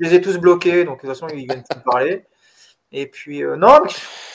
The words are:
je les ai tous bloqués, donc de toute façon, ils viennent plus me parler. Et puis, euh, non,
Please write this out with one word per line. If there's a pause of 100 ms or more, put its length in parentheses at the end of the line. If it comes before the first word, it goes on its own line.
je
les
ai
tous
bloqués,
donc
de
toute
façon,
ils
viennent
plus
me
parler. (640)
Et
puis,
euh,
non, (560)